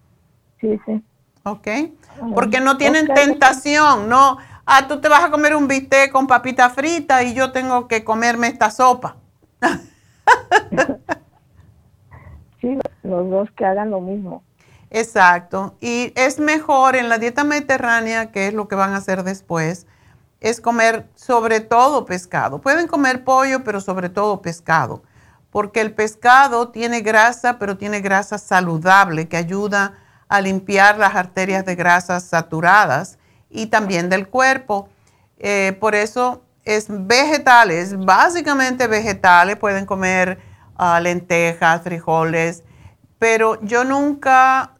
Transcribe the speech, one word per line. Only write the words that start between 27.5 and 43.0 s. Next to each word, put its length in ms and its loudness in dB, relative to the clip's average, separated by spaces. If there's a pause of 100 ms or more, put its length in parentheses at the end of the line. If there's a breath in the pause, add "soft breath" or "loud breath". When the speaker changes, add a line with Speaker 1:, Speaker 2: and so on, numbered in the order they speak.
Speaker 2:
pero 200 -6
tiene 240 -6
grasa 360 -2
saludable 880 2
que 100 -6
ayuda 560 -4 (360 soft breath)
a 120 2
limpiar 580 2
las 160 2
arterias 500 -4
de 100 -6
grasas 500 0
saturadas 920 0 (320)
y 180 -10
también 420 -2
del 180 -2
cuerpo. 600 -2 (520)
Eh, 400 -2
por 160 0
eso 480 -4 (200)
es 260 -2
vegetales, 1080 2
básicamente 880 0
vegetales. 720 2
Pueden 280 -4
comer, 540 -2 (360 soft breath)
ah, 240 2
lentejas, 840 0
frijoles, 840 -4 (560 soft breath)